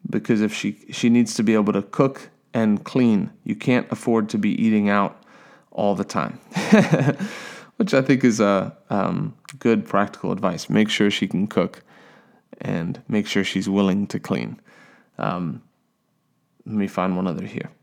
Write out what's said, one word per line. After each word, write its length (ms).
because 320
if 100
she, 380
she 180
needs 260
to 80
be 120
able 180
to 100
cook 460
and 320
clean. 460
You 100
can't 360
afford 400
to 80
be 120
eating 280
out 340
all 240
the 100
time." 340
<laughs> 460
Which 180
I 80
think 200
is 160
a, 380
um, 440
good 280
practical 440
advice. 380
Make 200
sure 220
she 160
can 200
cook 360
and 480
make 180
sure 160
she's 260
willing 400
to 120
clean. 400
Um, 440
let 120
me 100
find 300
one 100
other 200
here. 240